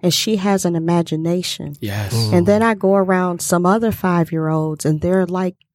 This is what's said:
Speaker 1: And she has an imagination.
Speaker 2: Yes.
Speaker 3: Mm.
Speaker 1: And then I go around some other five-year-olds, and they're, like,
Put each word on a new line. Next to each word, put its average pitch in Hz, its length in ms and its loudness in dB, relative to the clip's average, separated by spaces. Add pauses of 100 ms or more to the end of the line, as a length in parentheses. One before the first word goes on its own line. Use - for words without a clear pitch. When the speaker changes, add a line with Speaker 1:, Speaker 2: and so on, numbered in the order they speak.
Speaker 1:
And 175 100 2
she 220 220 -2
has 196 300 0
an 175 100 0
imagination. 165 1040 -2
Speaker 2:
Yes. 101 340 -4
Speaker 3:
Mm. 117 200 0
Speaker 1:
And 175 140 4
then 208 140 4
I 226 140 2
go 196 180 2
around 185 480 0
some 175 240 0
other 220 260 2
five-year-olds, 160 920 -2
and 156 160 0
they're, 185 240 2
like, 185 300 -4 (200)